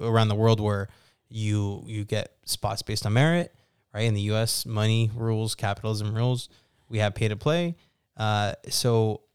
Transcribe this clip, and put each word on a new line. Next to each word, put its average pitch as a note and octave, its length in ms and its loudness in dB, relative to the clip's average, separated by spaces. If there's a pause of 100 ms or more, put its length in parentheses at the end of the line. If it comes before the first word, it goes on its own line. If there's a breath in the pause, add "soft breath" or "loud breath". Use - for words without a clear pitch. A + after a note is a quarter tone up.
around A2+ 240 4
the G#2 80 0
world A2 240 4
where G2+ 280 0 (420 soft breath)
you, G#2 580 -2
you G#2+ 160 -6
get G#2 300 -4 (120)
spots - 360 -4
based - 240 -4
on G#2 80 0
merit, E3 400 2 (400 soft breath)
right? G#2+ 80 -6
In A2+ 120 2
the G2+ 80 0
U G#2+ 140 0
S, A2 300 -2
money A2 500 2
rules, A2+ 400 -2
capitalism G#2+ 580 -4
rules. A#2+ 360 -2 (400 soft breath)
We A2+ 100 -6
have G#2 160 0
pay-to-play. D3+ 600 0 (420 soft breath)
Uh, G#2 360 0 (140)
so A2+ 540 2 (140)